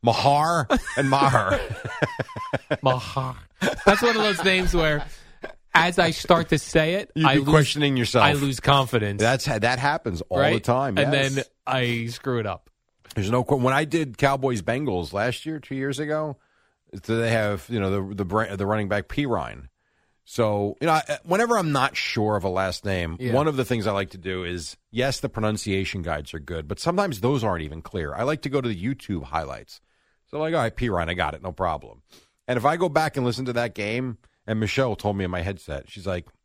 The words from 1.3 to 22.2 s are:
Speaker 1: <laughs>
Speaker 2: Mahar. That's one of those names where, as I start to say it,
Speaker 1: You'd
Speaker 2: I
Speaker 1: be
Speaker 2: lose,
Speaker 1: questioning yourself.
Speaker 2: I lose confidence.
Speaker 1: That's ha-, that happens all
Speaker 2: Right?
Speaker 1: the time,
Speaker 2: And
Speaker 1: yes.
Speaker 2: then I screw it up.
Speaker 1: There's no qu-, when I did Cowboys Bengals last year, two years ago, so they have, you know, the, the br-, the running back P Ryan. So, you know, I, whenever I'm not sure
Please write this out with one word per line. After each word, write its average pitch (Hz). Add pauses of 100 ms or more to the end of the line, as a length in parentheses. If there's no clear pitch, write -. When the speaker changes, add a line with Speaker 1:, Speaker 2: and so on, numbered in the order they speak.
Speaker 1:
<laughs> -
Speaker 2:
Mahar. 127 (480)
That's 202
one 233
of 214
those 196
names 185
where, 156 (720)
as 170
I 170
start 170
to 156
say 160
it, 202
Speaker 1:
You'd 156
Speaker 2:
I 135
Speaker 1:
be 147
Speaker 2:
lose, 139
Speaker 1:
questioning 147
yourself. 117
Speaker 2:
I 143
lose 139
confidence. 117
Speaker 1:
That's 123
ha-, 131
that 123
happens 131
all 90
Speaker 2:
Right? 147
Speaker 1:
the 113
time, 123
Speaker 2:
And 143
Speaker 1:
yes. 135
Speaker 2:
then 135 (220)
I 120
screw 120
it 107
up. - (460)
Speaker 1:
There's 101
no 123
qu-, 143
when 127
I 147
did 151
Cowboys 135
Bengals 110
last 110
year, 156
two -
years 135
ago, 151 (680)
so 113
they 117
have, 104
you 117
know, 98
the, 101
the 98
br-, 101
the 98
running 104
back 101
P -
Ryan. 67 (560)
So, 104
you 156
know, 160
I, 147
whenever 226
I'm 170
not 135
sure 107